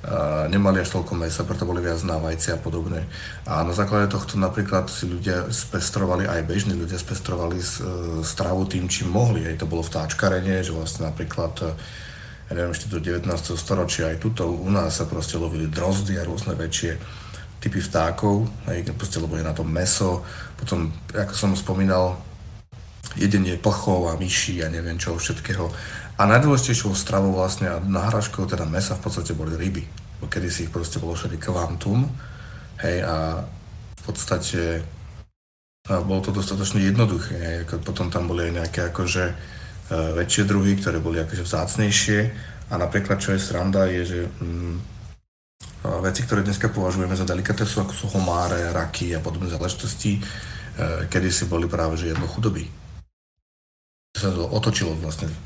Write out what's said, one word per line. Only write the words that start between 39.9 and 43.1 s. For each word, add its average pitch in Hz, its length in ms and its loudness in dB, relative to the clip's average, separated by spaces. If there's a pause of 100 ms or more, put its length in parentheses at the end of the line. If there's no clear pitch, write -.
väčšie 101 240 4
druhy, 98 320 4
ktoré 82 240 0
boli 82 160 0
akože 82 320 -4
vzácnejšie. 101 720 4 (500)
A 90 80 -2
napríklad, 95 400 2